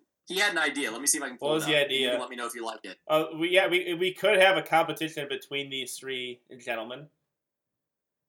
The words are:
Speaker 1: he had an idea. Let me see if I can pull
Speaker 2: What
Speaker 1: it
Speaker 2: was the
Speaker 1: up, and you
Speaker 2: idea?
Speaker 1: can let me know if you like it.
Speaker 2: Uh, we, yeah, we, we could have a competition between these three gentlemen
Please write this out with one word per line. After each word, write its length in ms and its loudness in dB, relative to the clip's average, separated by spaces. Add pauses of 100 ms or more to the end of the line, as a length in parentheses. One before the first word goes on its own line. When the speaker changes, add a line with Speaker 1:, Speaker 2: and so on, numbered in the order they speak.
(280)
Speaker 1:
he 120 -4
had 140 2
an 40 -4
idea. 340 0
Let 100 -8
me 60 -6
see 100 2
if 80 -6
I 20 -6
can 100 -12
pull 120 -2
Speaker 2:
What 60 2
Speaker 1:
it 20 2
Speaker 2:
was 80 -2
the 100 2
Speaker 1:
up, 80 4
and 80 0
you 60 2
Speaker 2:
idea? 140 2
Speaker 1:
can 100 0
let 80 -8
me 80 -12
know 100 -6
if 80 -12
you 100 -8
like 180 -8
it. 220 -12
Speaker 2:
Uh, 200 2 (120)
we, 120 0
yeah, 180 6
we, 280 0
we 180 0
could 260 4
have 160 8
a 60 0
competition 680 0
between 420 -6
these 280 -8
three 420 -8 (200)
gentlemen 480 -8 (1200)